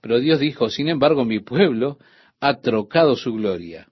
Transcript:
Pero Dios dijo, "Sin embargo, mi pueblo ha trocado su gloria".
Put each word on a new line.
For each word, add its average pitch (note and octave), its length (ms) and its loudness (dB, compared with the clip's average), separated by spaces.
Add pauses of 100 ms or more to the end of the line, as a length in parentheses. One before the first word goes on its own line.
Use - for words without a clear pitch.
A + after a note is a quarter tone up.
Pero A2+ 200 0
Dios D3+ 200 2
dijo, C3+ 280 -2
"Sin C#3+ 200 -4
embargo, D3 360 2
mi A2 160 -2
pueblo C3+ 580 0 (420)
ha C#3 200 0
trocado B2 560 2
su - 180 -6
gloria". E2+ 580 -6